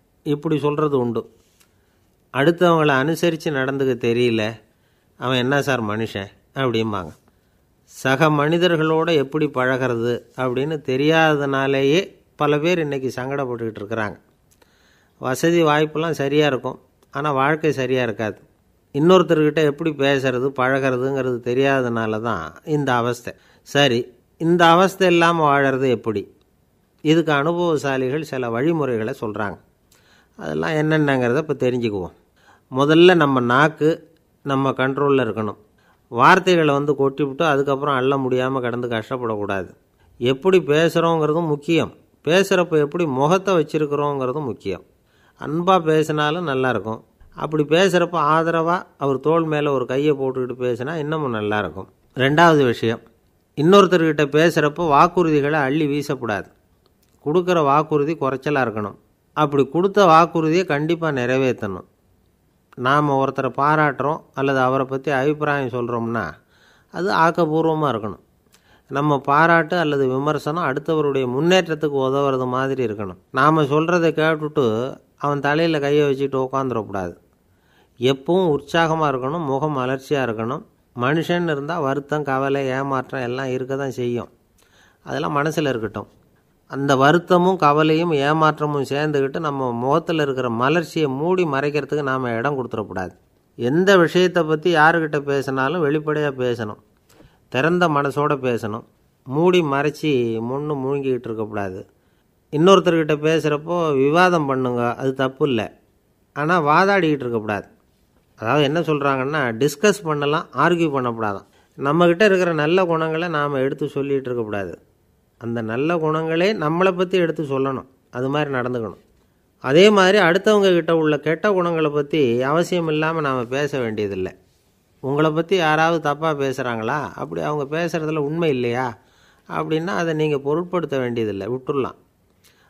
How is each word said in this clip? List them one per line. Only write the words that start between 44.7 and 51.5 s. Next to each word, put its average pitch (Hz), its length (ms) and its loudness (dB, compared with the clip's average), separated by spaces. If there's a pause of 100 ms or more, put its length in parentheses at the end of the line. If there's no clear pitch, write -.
அன்பா 175 420 2
பேசினாலும் 156 600 0
நல்லா 131 240 0
இருக்கும். 110 340 -4 (340)
அப்படி 151 260 -4
பேசுறப்ப 170 540 2 (100)
ஆதரவா 165 560 2 (160)
அவர் 139 220 -2
தோள் 160 240 2
மேல 147 280 0
ஒரு 127 140 -2
கையை 143 280 0
போட்டுக்கிட்டு 131 440 -4
பேசினா 123 360 -4
இன்னமும் 147 440 -4
நல்லா 104 200 -2